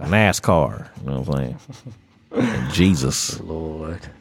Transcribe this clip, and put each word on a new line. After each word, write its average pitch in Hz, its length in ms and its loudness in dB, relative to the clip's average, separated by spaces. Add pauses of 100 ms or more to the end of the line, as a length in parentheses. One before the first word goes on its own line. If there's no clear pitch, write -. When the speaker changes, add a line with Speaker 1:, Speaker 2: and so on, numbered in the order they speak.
Speaker 1:
nascar. 87 840 2 (160)
You 65 80 -6
know 67 120 -4
what 65 120 -8
I'm - 0 -
saying? 65 280 -4
Speaker 2:
<laughs> - 60 -20 (640)
Speaker 1:
And 69 400 -2
Jesus. 87 680 2
Speaker 2:
Lord. 80 580 -8 (220)